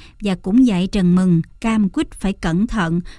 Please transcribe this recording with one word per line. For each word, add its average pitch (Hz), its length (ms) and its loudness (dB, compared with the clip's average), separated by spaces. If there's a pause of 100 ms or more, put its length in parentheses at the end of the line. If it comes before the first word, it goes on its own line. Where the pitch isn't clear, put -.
(220)
và 196 140 -2
cũng 233 320 2
dạy 190 200 0
Trần 180 280 2
Mừng, 180 260 2 (180)
cam 220 300 0
quýt 311 220 -4
phải 196 220 -4
cẩn 180 340 -2
thận, 175 340 -2 (180)